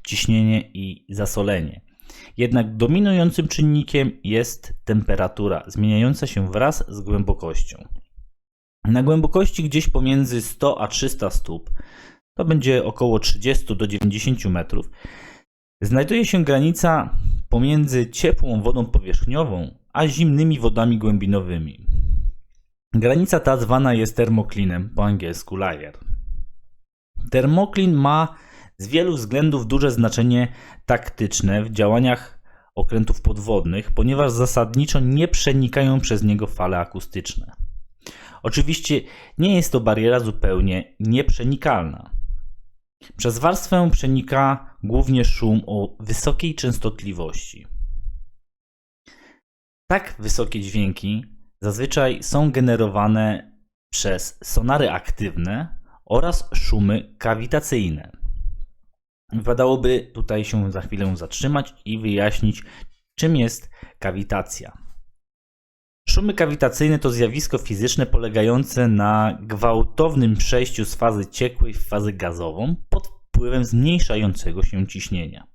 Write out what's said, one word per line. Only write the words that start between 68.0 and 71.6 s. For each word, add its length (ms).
polegające 800
na 540
gwałtownym 920
przejściu 480
z 100
fazy 320
ciekłej 480